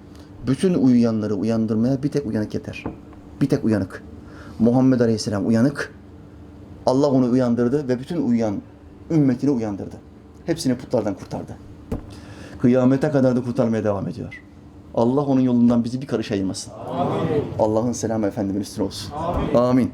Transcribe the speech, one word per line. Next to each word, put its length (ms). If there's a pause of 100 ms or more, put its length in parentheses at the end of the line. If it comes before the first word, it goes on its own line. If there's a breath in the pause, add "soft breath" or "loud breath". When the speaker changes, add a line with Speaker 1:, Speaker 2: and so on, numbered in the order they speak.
(480 loud breath)
Speaker 1:
Bütün 260
uyuyanları 600
uyandırmaya 680
bir 60
tek 160
uyanık 280
yeter. 300 (580)
Bir 80
tek 160
uyanık. 380 (560 loud breath)
Muhammed 400
Aleyhisselam 480
uyanık. 460 (920)
Allah 240
onu 220
uyandırdı 560
ve 120
bütün 280
uyuyan 340 (500)
ümmetini 400
uyandırdı. 440 (500)
Hepsini 320
putlardan 360
kurtardı. 440 (1040 loud breath)
Kıyamete 500
kadar 240
da 80
kurtarmaya 400
devam 240
ediyor. 360 (520)
Allah 260
onun 200
yolundan 420
bizi 180
bir 60
karış 240
ayırmasın. 420
Speaker 2:
Amin. 680 (160)
Speaker 1:
Allah'ın 320
selamı 360
Efendimizin 340
üstüne 240
olsun. 280
Speaker 2:
Amin. 420
Speaker 1:
Amin. 380